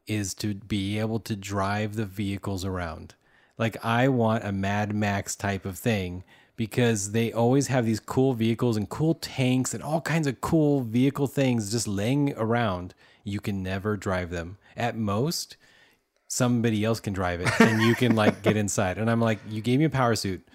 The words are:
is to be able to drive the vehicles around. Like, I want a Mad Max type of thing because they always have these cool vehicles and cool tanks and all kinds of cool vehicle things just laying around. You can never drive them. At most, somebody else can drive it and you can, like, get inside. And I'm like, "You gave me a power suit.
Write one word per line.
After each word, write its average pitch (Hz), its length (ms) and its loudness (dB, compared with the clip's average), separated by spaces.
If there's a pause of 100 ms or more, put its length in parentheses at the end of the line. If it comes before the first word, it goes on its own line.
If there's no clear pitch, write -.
is 104 280 -4
to 104 180 -4
be 101 460 -4
able 110 200 -2
to 110 160 -6
drive 101 600 -2
the 110 100 -4
vehicles 98 580 -4
around. 87 520 -8 (420)
Like, 113 260 -4
I 120 240 2
want 113 380 2
a 104 60 -4
Mad 101 420 -2
Max 101 420 -2
type 98 300 -4
of 95 140 -8
thing 92 440 -2 (320)
because 113 560 0
they 113 220 0
always 123 360 4
have 127 180 2
these 110 120 2
cool 131 360 0
vehicles 113 420 2
and 104 100 -2
cool 160 280 0
tanks 127 580 0
and 113 80 -8
all 156 200 -4
kinds 156 260 0
of 123 140 -4
cool 147 400 4
vehicle 127 440 2
things 120 460 0
just 117 160 -2
laying 123 500 0
around. 107 560 0 (300)
You 101 160 -6
can 98 240 -4
never 98 340 -2
drive 92 320 -2
them. 87 300 -8 (180)
At 113 180 -2
most, 113 640 -2 (680)
somebody 117 580 2
else 113 140 0
can 101 140 -4
drive 90 280 -2
it 104 80 0 (100)
and 113 220 6
you 113 140 6
can, 117 200 4
like, 107 280 2
get 104 140 4
inside. 98 420 0
And 110 100 2
I'm 117 120 2
like, 110 180 2 (100)
"You 107 100 -6
gave 120 200 2
me 156 60 4
a 117 40 2
power 123 260 2
suit. 95 400 -6